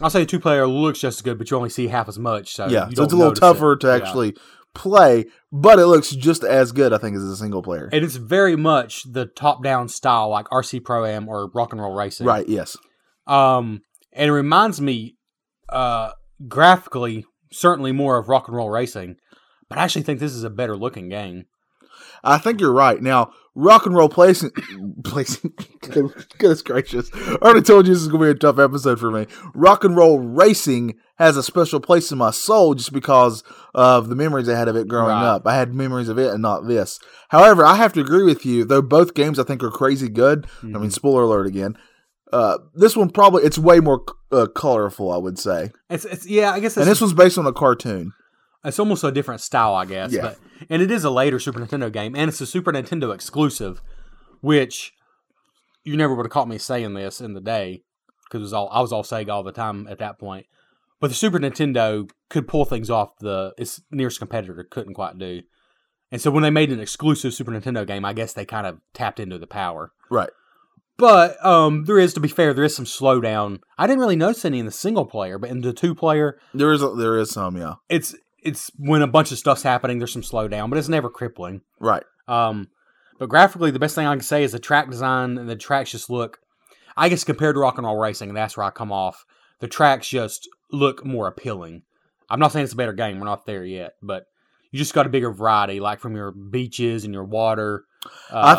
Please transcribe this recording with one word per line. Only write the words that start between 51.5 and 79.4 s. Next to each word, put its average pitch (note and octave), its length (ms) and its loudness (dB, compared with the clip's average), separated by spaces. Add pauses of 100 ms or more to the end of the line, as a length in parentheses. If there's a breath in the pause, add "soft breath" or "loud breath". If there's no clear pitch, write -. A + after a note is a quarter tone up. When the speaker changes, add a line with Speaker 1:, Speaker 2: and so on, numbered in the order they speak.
Speaker 1:
Nintendo A#2+ 320 -8
game, A2 260 -8
and D#3 100 -2
it's D3 140 -8
a C3+ 40 -8
Super F3+ 280 -4
Nintendo C3+ 420 -6
exclusive, A#2 680 -4 (600)
which C#3 500 -2 (920)
you D3+ 120 -8
never D3+ 200 0
would A#2 100 -4
have A2 60 -12
caught C3+ 180 -2
me A2 80 -10
saying A#2 360 -8
this G2 280 -12
in A2 120 -14
the G2 60 -16
day, F#2+ 440 -8 (460)
'cause A#2 100 -12
it G#2 40 -10
was G#2 100 -12
all, G2+ 180 -4
I A#2+ 100 0
was A#2 100 -6
all A2 120 -6
Sega A2 260 -10
all G2+ 140 -8
the F#2+ 100 -14
time G#2+ 360 -10
at G2 100 -18
that G#2 200 -14
point. F#2+ 280 -16 (520)
But D3 100 -4
the B2 60 -10
Super F3+ 240 -2
Nintendo A#2+ 680 -4 (200)
could C#3 180 -6
pull D3 180 0
things A2+ 240 -6
off A2 300 -4
the, F#2+ 380 -8
its - 240 -14 (100)
nearest C3 280 -6
competitor F#2 500 -10
couldn't G2 260 -14
quite F2+ 220 -12
do. F2+ 260 -12 (680)
And B2 80 -10
so D3 120 -2
when D3+ 120 0
they D3+ 60 0
made D3+ 220 0
an A#2+ 80 -8
exclusive C#3 540 -4
Super A#2+ 180 -10
Nintendo A2 360 -8
game, G2 160 -10
I G2+ 100 -8
guess A2+ 200 -10
they G#2 120 -12
kind G#2+ 220 -10
of E2 120 -14 (140)
tapped A2 260 -10
into F#2 180 -12
the E2 100 -18
power. E2+ 440 -10 (180)
Speaker 2:
Right. A2 200 -2 (680)
Speaker 1:
But, F#3 480 6
um, D#3 400 4
there G3+ 140 4
is, F3 160 4
to - 40 -8
be D3 80 0
fair, D3+ 280 0
there C#3 80 0
is D3+ 120 0
some B2+ 100 -10
slowdown. A2 720 -2 (180)
I E3 80 0
didn't C4 140 0
really A3 160 0
notice F#3 300 -2
any C#3+ 120 -4
in A#2 80 -6
the G#2+ 60 -10
single G3 340 -4
player, F#2+ 320 -10
but A#2+ 140 -12
in B2+ 100 -8
the B2 120 -6
two E3+ 200 -4
player D3+ 460 -2 (160 soft breath)
Speaker 2:
There D3 180 2
is C#3+ 80 0
a, C3+ 80 0
there A2+ 300 -2
is G#2+ 100 -4
some, F#2 260 -8
yeah. E2+ 200 -10 (120)
Speaker 1:
it's, - 280 -6 (280)
it's - 340 -10
when D3 260 0
a C#3+ 40 0
bunch B2 240 0
of B2 60 -10
stuff's C#3 240 -2